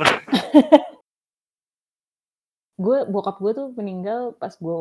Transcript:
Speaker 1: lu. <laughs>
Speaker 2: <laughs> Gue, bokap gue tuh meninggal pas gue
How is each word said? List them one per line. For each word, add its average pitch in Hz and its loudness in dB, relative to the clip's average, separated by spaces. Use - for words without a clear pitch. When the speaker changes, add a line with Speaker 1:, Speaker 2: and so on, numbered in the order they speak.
Speaker 1:
lu. - 0
<laughs> - 0
Speaker 2:
<laughs> - 4
Gue, 254 2
bokap 196 -4
gue 208 0
tuh 277 -8
meninggal 202 -8
pas 190 -10
gue 165 -6